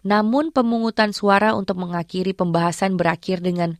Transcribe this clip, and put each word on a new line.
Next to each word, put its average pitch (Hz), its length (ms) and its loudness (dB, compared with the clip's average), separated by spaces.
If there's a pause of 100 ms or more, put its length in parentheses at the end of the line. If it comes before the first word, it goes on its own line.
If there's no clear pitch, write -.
namun 220 460 2
pemungutan 226 640 0
suara 202 400 4
untuk 190 260 -4
mengakhiri 180 540 -4
pembahasan 175 640 0
berakhir 175 480 -2
dengan 175 340 -2